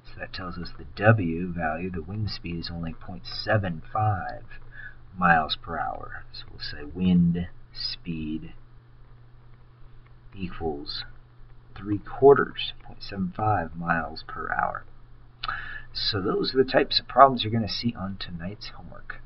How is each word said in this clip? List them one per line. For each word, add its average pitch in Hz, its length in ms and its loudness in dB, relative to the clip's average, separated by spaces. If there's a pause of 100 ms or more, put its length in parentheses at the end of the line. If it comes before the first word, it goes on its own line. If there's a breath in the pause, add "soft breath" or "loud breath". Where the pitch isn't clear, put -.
so - 160 -12
that - 140 -10
tells 90 240 -8
us 82 180 -8
the 78 100 -12 (100)
W 92 580 4
value, 82 380 -2
the 85 100 -4
wind 101 300 -4
speed, 85 260 -6
is 82 160 -6
only 85 200 -4
point - 340 -10
seven 98 560 0 (100)
five 104 500 0 (720 loud breath)
miles 85 460 4
per - 160 -6
hour. 50 560 -8
So - 160 -12
we'll - 100 -14
say 73 320 -8
wind 87 560 6 (240)
speed 80 840 -6 (1800)
equals 82 680 -6 (760)
three 104 220 -2
quarters, - 760 6 (100)
point - 200 -14
seven 95 340 -2
five 92 380 2
miles 85 520 -2
per - 240 -6
hour. - 340 -2 (1080 loud breath)
So - 280 -2
those 139 340 0
are 131 80 8
the 131 80 2
types - 280 4
of - 80 -8
problems 127 360 10
you're 107 100 0
gonna 113 160 2
see - 240 -2
on 95 240 -6
tonight's 90 520 -8
homework. - 560 -12